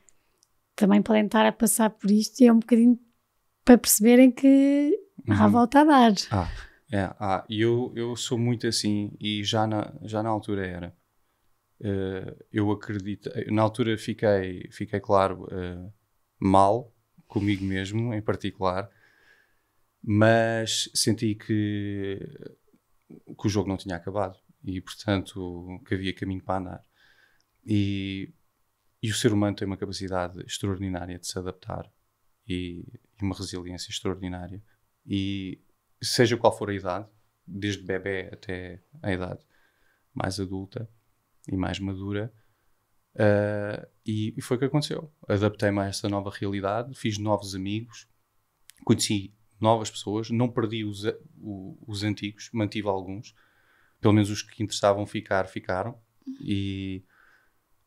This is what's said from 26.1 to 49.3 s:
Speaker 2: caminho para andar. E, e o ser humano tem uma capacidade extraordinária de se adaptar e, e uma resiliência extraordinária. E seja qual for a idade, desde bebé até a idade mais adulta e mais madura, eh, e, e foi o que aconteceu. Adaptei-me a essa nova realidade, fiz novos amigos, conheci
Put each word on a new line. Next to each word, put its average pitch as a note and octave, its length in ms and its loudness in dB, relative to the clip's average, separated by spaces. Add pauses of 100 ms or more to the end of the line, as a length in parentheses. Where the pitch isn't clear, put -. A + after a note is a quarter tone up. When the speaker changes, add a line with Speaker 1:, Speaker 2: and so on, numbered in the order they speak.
Speaker 2:
caminho F#2+ 300 -8
para F#2+ 160 -4
andar. F2+ 260 -12 (800)
E, G2 640 -2 (720)
e A2+ 80 -2
o - 40 -2
ser A2+ 180 4
humano G#2 240 2
tem G2+ 100 -6
uma G2 100 -6
capacidade F#2 680 -6
extraordinária F#2 760 -6
de - 80 -14
se - 100 -8
adaptar F2+ 540 -10 (560)
e, F2+ 380 -10 (340)
e G2 40 -8
uma F#2+ 120 -2
resiliência F2+ 560 -10
extraordinária. F#2 720 -8 (420)
E G2 540 -6 (420)
seja A#2 360 2
qual A2+ 200 4
for G#2 120 -6
a G2+ 40 -4
idade, F#2+ 340 -6 (380)
desde G2 380 -6
bebé F#2 480 -6
até F2+ 500 -12 (200)
a G#2 100 -4
idade F#2 300 -6 (720)
mais F#2+ 260 -4
adulta G2 500 -8 (580)
e G2 80 -4
mais F#2 240 -2
madura, G2 540 -6 (800)
eh, G#2 720 0 (160)
e, A2 320 -4
e C#3+ 60 -10
foi C3 160 -2
o - 20 -2
que C#3+ 60 -2
aconteceu. D3+ 460 -4 (160)
Adaptei-me G#2 520 2
a G2 60 0
essa G2+ 240 -6
nova G2+ 220 -4
realidade, G2+ 640 -4
fiz G#2 240 -6
novos G2+ 340 -2
amigos, G#2 540 -8 (760)
conheci G2+ 480 0 (300)